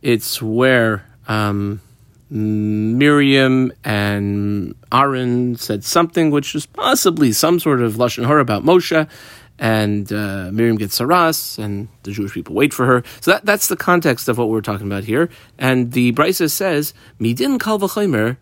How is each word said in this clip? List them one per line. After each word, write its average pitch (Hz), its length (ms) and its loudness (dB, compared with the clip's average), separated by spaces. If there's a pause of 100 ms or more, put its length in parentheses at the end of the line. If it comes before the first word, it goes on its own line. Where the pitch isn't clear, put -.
It's - 400 -2
where, 113 640 2 (220)
um, 104 540 -2 (480)
Miriam 127 1400 2 (120)
and 101 920 -2 (160)
Aaron 123 680 0
said 104 260 -4
something 165 480 2
which 143 240 -2
is 151 100 -6
possibly 151 680 2
some 170 260 2
sort 139 220 0
of 113 140 0
Lashon 120 300 -2
Hara 147 160 4
about 113 220 -2
Moshe, 160 440 2 (500)
and, 104 540 0
uh, 98 400 -6
Miriam 113 240 2
gets 101 240 -4
saras, 160 580 0
and 104 300 -6 (160)
the 101 80 -10
Jewish 101 220 -6
people 82 220 -10
wait 131 180 2
for 143 120 0
her. 123 180 2 (180)
So 170 100 2
that, 208 140 0
that's 208 220 0
the 180 100 -2
context 165 520 0
of 113 80 0
what 117 120 0
we're 110 120 0
talking 101 240 -6
about 98 200 -6
here. 135 240 0 (280)
And 127 360 0
the 123 180 2
brisa 156 400 0
says, 156 420 -2 (260)
"Midin 240 400 0
kal 214 200 -2
v'chomer 165 640 0